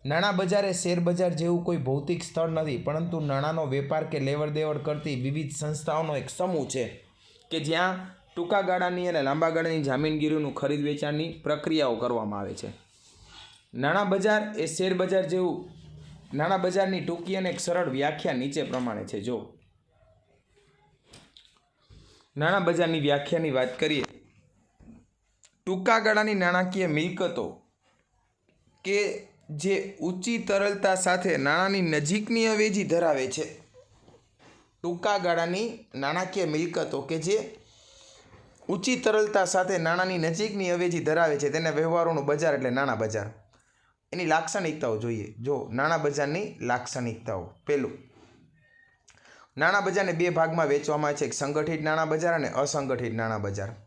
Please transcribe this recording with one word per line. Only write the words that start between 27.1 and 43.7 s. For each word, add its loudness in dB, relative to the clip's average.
કે -2
જે -2
ઊંચી -2
તરલતા 2
સાથે 2
નાણાંની 2
નજીકની 0
અવેજી 2
ધરાવે 2
છે. -6
ટૂંકા 0
ગાળાની 0
નાણાકીય -2
મિલકતો -2
કે -4
જે 0
ઊંચી 0
તરલતા 4
સાથે 0
નાણાંની 0
નજીકની -2
અવેજી 0
ધરાવે 2
છે, 0
તેને 0
વ્યવહારોનું 2
બજાર 2
એટલે 0
નાણાં 0
બજાર. -2